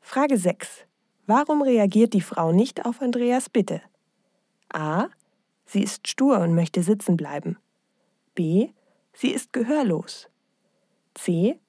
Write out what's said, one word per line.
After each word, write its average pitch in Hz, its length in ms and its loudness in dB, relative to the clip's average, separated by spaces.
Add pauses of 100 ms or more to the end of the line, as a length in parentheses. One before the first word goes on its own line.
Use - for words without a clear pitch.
Frage 277 360 0
sechs. - 480 -4 (400)
Warum 294 360 2
reagiert 226 520 4
die 190 80 2
Frau 165 300 -2
nicht 208 340 0
auf 233 160 -4
Andreas 247 480 0
Bitte? 185 320 -2 (880)
A. 156 380 -2 (580)
Sie 196 160 -2
ist - 260 -6
stur 262 320 2
und 170 140 2
möchte 170 300 0
sitzen 202 320 0
bleiben. 147 420 -6 (760)
B. 175 340 2 (440)
Sie - 160 -4
ist - 240 -8
gehörlos. 233 760 -2 (840)
C. 185 560 0